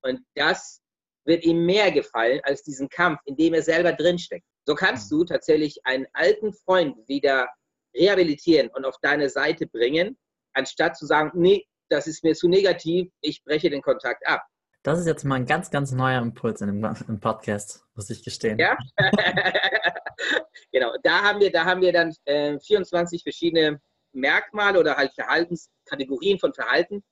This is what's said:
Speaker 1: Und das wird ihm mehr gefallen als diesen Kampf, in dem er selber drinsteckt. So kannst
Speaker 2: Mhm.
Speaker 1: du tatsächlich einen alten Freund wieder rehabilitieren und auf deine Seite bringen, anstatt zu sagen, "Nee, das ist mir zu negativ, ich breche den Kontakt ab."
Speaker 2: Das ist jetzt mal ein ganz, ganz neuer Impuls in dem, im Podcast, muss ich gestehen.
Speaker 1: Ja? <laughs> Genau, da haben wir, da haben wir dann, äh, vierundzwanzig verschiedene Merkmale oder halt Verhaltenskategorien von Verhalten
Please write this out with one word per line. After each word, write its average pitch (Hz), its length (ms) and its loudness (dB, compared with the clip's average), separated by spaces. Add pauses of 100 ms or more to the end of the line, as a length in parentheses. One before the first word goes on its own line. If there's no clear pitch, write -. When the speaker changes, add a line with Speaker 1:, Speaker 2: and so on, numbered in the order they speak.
Speaker 1:
Und 131 180 -4 (140)
das 160 460 -2 (440)
wird 165 200 2
ihm 170 220 4
mehr 196 260 4
gefallen 123 520 0
als 139 180 -2
diesen 135 260 -8
Kampf, 170 360 -2
in 135 120 -10
dem 160 180 2
er 160 80 2
selber 165 300 2
drinsteckt. 175 520 -2 (220)
So 151 80 0
kannst 208 360 -4
Speaker 2:
Mhm. 151 80 0
Speaker 1:
du 170 60 2
tatsächlich 156 600 0
einen 131 280 -2
alten 208 400 0
Freund 180 440 0 (120)
wieder 135 400 0 (480)
rehabilitieren 160 760 4
und 135 100 -8
auf 135 180 -6
deine 147 260 0
Seite 147 380 -2
bringen, 156 520 -2 (340)
anstatt 156 440 -2
zu 151 100 -14
sagen, 151 280 2
"Nee, 180 320 4 (220)
das 151 180 0
ist 160 180 -10
mir 160 100 4
zu 175 140 2
negativ, 180 600 2 (100)
ich 151 240 -8
breche 156 260 0
den 139 120 -6
Kontakt 123 440 -2
ab." 151 160 0 (420)
Speaker 2:
Das 156 140 0
ist 175 80 -2
jetzt 151 180 -2
mal 135 120 0
ein 127 100 -2
ganz, 160 240 -2
ganz 139 220 -2
neuer 131 300 0
Impuls 117 380 -6
in 101 80 -4
dem, 107 280 -4 (120)
im 107 120 -6
Podcast, - 640 -6 (100)
muss 104 160 -14
ich - 140 -12
gestehen. - 340 -4
Speaker 1:
Ja? 185 180 2 (220)
<laughs> 190 1040 0 (680)
Genau, 127 300 0
da 175 200 2
haben 202 180 2
wir, 196 120 4
da 165 120 2
haben 180 160 0
wir 180 120 4
dann, 170 220 0 (100)
äh, 147 360 0
vierundzwanzig 175 640 -2
verschiedene 156 580 0 (320)
Merkmale 175 680 0
oder 151 180 4
halt 139 180 0
Verhaltenskategorien 151 1200 -4
von 151 160 -2
Verhalten 151 580 -2